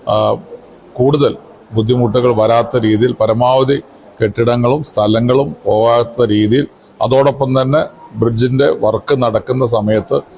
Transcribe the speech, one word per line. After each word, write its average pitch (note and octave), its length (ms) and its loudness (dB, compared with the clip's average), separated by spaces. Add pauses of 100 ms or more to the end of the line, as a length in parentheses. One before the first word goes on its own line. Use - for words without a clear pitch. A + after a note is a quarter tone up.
ആ, G#2+ 280 0 (560)
കൂടുതൽ C#3 440 0 (360)
ബുദ്ധിമുട്ടുകൾ A#2+ 600 0
വരാത്ത A2+ 420 0
രീതിയിൽ A2 340 0
പരമാവധി B2+ 680 0 (420)
കെട്ടിടങ്ങളും A#2+ 600 0
സ്ഥലങ്ങളും A#2+ 720 0 (100)
പോകാത്ത A#2 600 2
രീതിയിൽ, G#2+ 420 0 (340)
അതോടൊപ്പം C3 600 0
തന്നെ C#3 220 0 (360)
ബ്രിഡ്ജിൻ്റെ B2 520 0
വർക്ക് A2 520 -2
നടക്കുന്ന B2 440 -2
സമയത്ത് G#2+ 540 -2 (160)